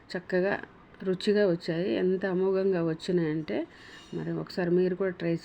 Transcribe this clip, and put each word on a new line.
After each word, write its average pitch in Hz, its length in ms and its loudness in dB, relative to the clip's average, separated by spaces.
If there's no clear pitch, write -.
చక్కగా 185 420 0
రుచిగా 202 440 2
వచ్చాయి. 175 480 0
ఎంత 185 300 0
అమోఘంగా 190 580 2
వచ్చినాయంటే, 165 840 -2
మరి 165 180 -6
ఒకసారి 165 380 -4
మీరు 180 260 2
కూడా 190 140 0
ట్రై 170 360 -2